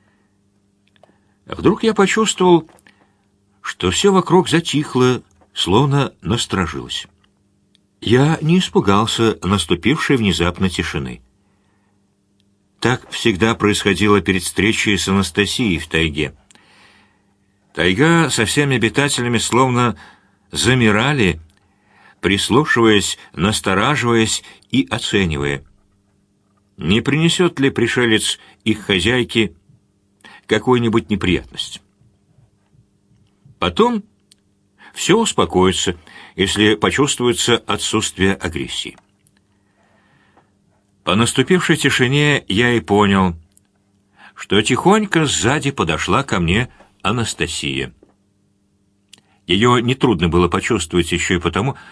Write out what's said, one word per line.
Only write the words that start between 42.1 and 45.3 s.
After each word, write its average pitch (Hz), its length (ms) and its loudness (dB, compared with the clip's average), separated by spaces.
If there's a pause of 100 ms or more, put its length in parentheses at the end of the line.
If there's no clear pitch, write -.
я 120 260 2
и 117 80 2
понял, 98 540 2 (1000)
что - 260 0
тихонько 175 640 2
сзади 135 460 0